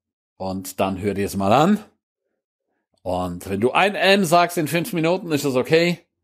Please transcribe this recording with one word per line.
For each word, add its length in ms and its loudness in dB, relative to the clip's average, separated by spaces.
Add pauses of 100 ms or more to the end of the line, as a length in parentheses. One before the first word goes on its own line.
(380)
Und 420 -8
dann 200 -2
hör 140 -2
dir 140 -4
es 100 -8
mal 160 2
an. 260 4 (1200)
Und 440 -6
wenn 140 -4
du 120 2
ein 200 2
M 320 2
sagst 320 2
in 100 0
fünf 240 -4
Minuten, 400 -2
ist 140 -2
das 80 -2
okay. 460 2 (240)